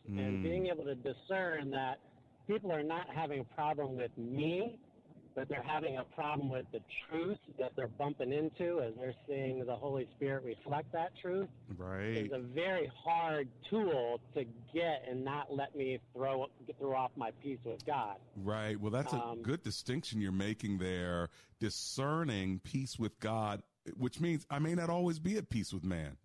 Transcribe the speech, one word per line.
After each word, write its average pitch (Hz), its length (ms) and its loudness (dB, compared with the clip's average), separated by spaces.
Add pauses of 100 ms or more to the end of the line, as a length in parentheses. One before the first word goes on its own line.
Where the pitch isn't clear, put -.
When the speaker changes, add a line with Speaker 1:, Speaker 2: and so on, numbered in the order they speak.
Speaker 1:
And 101 120 0 (220)
Speaker 2:
Mm. - 20 0
Speaker 1:
being 185 240 2
able 160 180 0
to 139 120 0
discern 151 760 0
that 135 300 0 (460)
people 202 260 0
are 151 100 2
not 165 280 0
having 147 300 0
a 120 40 -4
problem 147 520 0
with 123 200 -2
me, 160 640 0 (560)
but 135 140 -2
they're 143 140 -2
having 151 360 0
a 123 60 -2
problem 147 440 0
with 127 240 -2
the 113 80 -4 (280)
truth 170 300 0 (200)
that - 180 0
they're 131 100 0
bumping 139 460 0
into 160 480 2
as 113 160 0
they're 127 180 -2 (120)
seeing 131 400 0
the 123 100 0
Holy 131 400 -2
Spirit 139 280 0
reflect 143 480 -2
that 165 280 -2
truth 185 280 0 (280)
Speaker 2:
Right. 95 400 -2
Speaker 1:
is 107 160 0
a 131 80 0
very 156 460 0
hard 156 640 2 (200)
tool 135 520 2 (140)
to 143 100 0 (280)
get 156 340 2
and 127 180 -2
not 139 300 -2
let 139 220 -2
me 131 240 0 (140)
throw, 135 320 2 (320)
throw 135 180 0
off 127 200 0
my 120 160 -2
peace 127 320 -6
with 113 200 -4
God. 113 340 0 (180)
Speaker 2:
Right. 104 440 0
Well, 104 100 0
that's 123 220 2
a 127 100 2
Speaker 1:
Um, 117 200 -4
Speaker 2:
good 139 200 0
distinction 120 580 -2
you're 95 120 2
making 101 460 2
there, 90 500 2 (320)
discerning 113 1000 2
peace - 380 -2
with 110 220 0
God, 107 420 2 (340)
which 123 240 0
means 165 280 4
I 143 100 0
may 160 160 4
not 170 160 4
always 175 280 4
be 185 180 2
at - 140 -2
peace 110 220 2
with 87 120 -2
man. 80 400 0